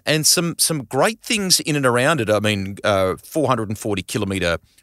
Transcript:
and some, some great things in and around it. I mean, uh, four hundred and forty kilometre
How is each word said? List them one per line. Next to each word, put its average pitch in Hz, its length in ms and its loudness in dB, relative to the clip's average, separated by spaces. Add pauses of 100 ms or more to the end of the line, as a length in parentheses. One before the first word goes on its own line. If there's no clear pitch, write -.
and 151 200 0
some, 170 300 2
some 147 280 -2
great 185 360 0
things 196 400 0
in 151 160 -2
and 143 80 0
around 127 380 2
it. 104 80 0
I 104 100 2
mean, 101 420 -2
uh, 95 400 2
four 147 260 -2
hundred 113 200 0
and 107 100 -6
forty 101 240 -4
kilometre 95 560 -2 (240)